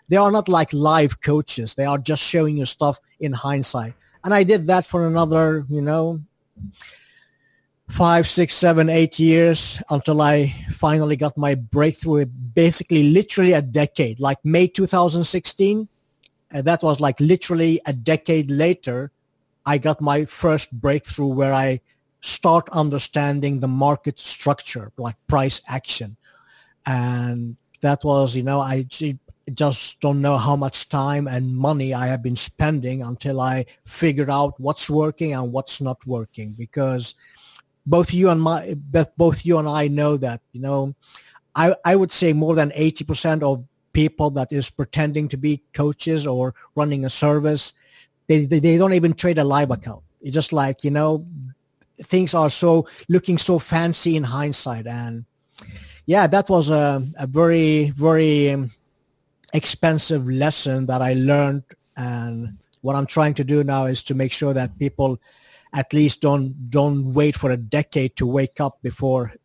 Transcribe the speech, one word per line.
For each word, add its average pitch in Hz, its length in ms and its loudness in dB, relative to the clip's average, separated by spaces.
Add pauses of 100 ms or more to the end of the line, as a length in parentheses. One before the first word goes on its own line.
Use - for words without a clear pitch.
they 180 80 4
are 202 140 6
not, 208 180 0
like, 160 240 2
live 151 480 2
coaches. 147 540 -2
They 139 100 -2
are 143 140 0
just 147 240 -4
showing 151 340 0
you 135 80 -2
stuff - 340 -2 (200)
in 151 120 -4
hindsight. 131 640 -6 (300)
And 190 100 0
I 202 100 4
did 185 240 2
that 180 200 2
for 170 180 0
another, 160 640 2
you 147 120 -2
know, 160 380 -2 (1700)
five, 170 400 4
six, - 280 0
seven, 160 340 4
eight 160 300 2
years 165 600 4 (120)
until 151 280 0
I 147 340 2 (180)
finally 151 440 0
got 147 220 -4
my 143 160 0
breakthrough, 147 720 0
basically 147 800 2
literally 180 500 4
a 147 80 4
decade, 131 580 -2
like 139 240 -2
May 170 240 4
two 190 200 -2
thousand 175 380 2
sixteen. 202 600 -2 (640)
And 139 160 -6
that 165 160 2
was, 147 180 0
like, 143 200 0
literally 165 640 2
a 143 80 -4
decade 156 560 0
later, 143 640 -2 (520)
I 147 140 0
got 151 240 -2
my 147 240 0
first - 460 -2
breakthrough 139 560 -2
where 135 260 0
I 135 280 -2 (400)
start - 480 2
understanding 143 880 -2
the 131 80 -2
market 139 520 0
structure, - 800 -6
like, 120 180 -8 (120)
price 135 400 0
action. 117 500 -8 (680)
And 120 720 -4 (240)
that 143 240 0
was, 135 300 2
you 127 80 -2
know, 139 180 0
I 131 220 -4
j-, 139 360 -8 (340)
just - 460 -4
don't 143 220 0
know 143 160 2
how 139 180 0
much 135 320 -6
time 143 400 -2
and 127 260 -4
money 135 400 -2
I 127 140 -4
have 127 160 -4
been 123 140 -4
spending 135 640 -4
until 127 400 -6
I 131 240 -2 (180)
figured 143 460 -2
out 143 280 0
what's 139 320 -4
working 151 440 -2
and 127 180 -6
what's 135 300 -8
not 127 260 -6
working, 110 460 -10
because 127 600 -4 (720)
both 170 280 2
you 180 160 4
and 160 120 2
my, 165 320 -2
both, 143 440 -2
both 165 280 2
you 170 120 4
and 151 100 0
I 147 220 0
know 147 260 0
that, 123 240 -4 (140)
you 123 80 -14
know, 139 340 -4 (600)
I, 170 280 4
I 180 140 4
would 185 160 0
say 170 180 2
more 156 240 2
than 147 180 2
eighty 156 300 -2
percent 156 400 -2
of 135 220 0 (260)
people 151 400 0
that 139 220 -4
is 139 160 -2
pretending 151 600 -4
to 139 80 -8
be 143 240 -2 (120)
coaches 147 520 -2
or 127 300 -2 (200)
running 147 280 0
a 131 60 -4
service, 147 640 0 (540)
they, 151 180 4
they, 151 140 2
they 165 180 4
don't 190 160 4
even 170 200 4
trade 170 260 0
a 147 40 2
live 143 280 2
account. 113 320 -8 (180)
It's 139 120 -8
just 156 200 -2
like, 139 320 -2
you 143 60 0
know, 156 340 0 (760)
things 185 320 0
are 156 160 4
so, 165 380 2 (220)
looking 175 280 2
so 175 220 2
fancy 170 560 -2
in 151 80 0
hindsight. 127 640 -6
And 117 380 -10 (800)
yeah, 190 220 4
that 196 200 2
was 165 220 2
a, 143 360 2 (120)
a 139 100 -8
very, 156 640 2
very, 151 640 2
um, 135 200 -4 (800)
expensive 156 760 -2
lesson 131 560 -2
that 127 160 -2
I 131 140 0
learned. 139 480 2 (340)
And 117 600 -8 (240)
what 135 140 -4
I'm 139 100 -2
trying 151 300 0
to 143 80 -2
do 147 200 2
now 135 240 -2
is 131 160 -4
to 139 120 -6
make 131 160 -2
sure 139 220 -2
that 127 260 -4
people 135 400 -2 (540)
at 135 180 -4
least 151 300 2
don't, 135 500 0
don't 139 420 0
wait 147 220 2
for 135 160 -2
a 120 60 -2
decade 131 600 -4
to - 80 -2
wake 135 360 -2
up 139 200 -4
before 127 520 -4 (120)